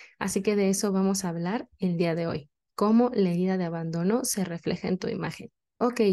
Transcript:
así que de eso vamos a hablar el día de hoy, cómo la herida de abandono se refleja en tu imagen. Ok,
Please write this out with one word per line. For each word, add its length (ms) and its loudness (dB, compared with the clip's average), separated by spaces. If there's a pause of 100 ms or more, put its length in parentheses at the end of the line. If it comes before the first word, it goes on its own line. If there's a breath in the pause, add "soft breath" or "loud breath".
(180 loud breath)
así 240 -2
que 120 0
de 160 2
eso 220 0
vamos 320 2
a 60 -2
hablar 380 -4 (100)
el 180 0
día 180 0
de 140 -2
hoy, 220 -8 (260)
cómo 360 4
la 180 2
herida 280 0
de 60 0
abandono 600 0
se 200 -2
refleja 440 -4
en 100 0
tu 100 -4
imagen. 420 -8 (280)
Ok, 220 0 (120)